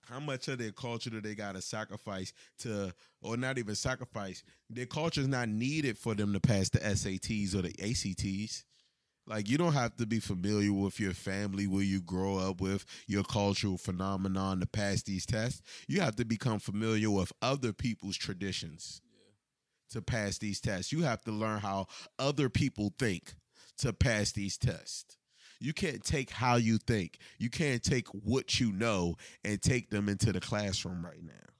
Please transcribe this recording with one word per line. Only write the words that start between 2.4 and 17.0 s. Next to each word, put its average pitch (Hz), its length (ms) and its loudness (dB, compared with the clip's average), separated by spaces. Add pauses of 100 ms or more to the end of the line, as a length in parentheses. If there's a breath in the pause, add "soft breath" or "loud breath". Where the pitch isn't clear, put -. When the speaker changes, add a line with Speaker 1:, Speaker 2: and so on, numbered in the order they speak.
Speaker 1:
to, 101 340 -2 (260 soft breath)
or 113 160 -4
not 131 220 0
even 107 160 -2
sacrifice? 113 680 -4 (260 soft breath)
Their 120 160 -6
culture 156 360 0
is 131 60 2
not 123 200 2
needed 127 500 0
for 113 160 -2
them 101 200 2
to 98 40 2
pass 95 300 4
the - 180 2
S 101 180 0
A 95 140 -2
Ts 101 380 -2
or 95 60 2
the 87 180 -4
A 107 140 -2
C 95 200 -2
Ts. 98 500 -4 (600 soft breath)
Like, 107 240 -4
you 127 80 4
don't 170 180 4
have 123 240 2
to 120 80 2
be 110 120 2
familiar 104 540 2
with 98 260 0
your 98 140 0
family, 98 560 -2
where 98 160 4
you 98 160 2
grow 92 380 0
up 92 220 0
with, 98 240 0 (220 loud breath)
your 101 160 2
cultural 101 560 2
phenomenon 95 800 0
to 87 80 0
pass 101 380 0
these 95 200 -4
tests. 117 380 -2 (240 loud breath)
You - 140 0
have 123 160 0
to 120 80 0
become 113 340 0
familiar 107 500 0